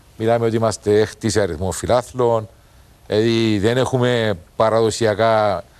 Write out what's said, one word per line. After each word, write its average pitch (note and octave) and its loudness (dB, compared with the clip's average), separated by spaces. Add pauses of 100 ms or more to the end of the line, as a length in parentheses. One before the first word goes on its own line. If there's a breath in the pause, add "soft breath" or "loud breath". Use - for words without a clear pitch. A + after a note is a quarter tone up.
(160)
μιλάμε A#2 0
ότι A2+ -2
είμαστε G#2+ 0
έκτη G#2+ -4
σε G#2 0
αριθμό F#2 -4
φιλάθλων, A#2 -2 (580 soft breath)
δηλαδή A2+ 0
δεν A2+ 0
έχουμε B2 0 (180)
παραδοσιακά, A2 0 (160 soft breath)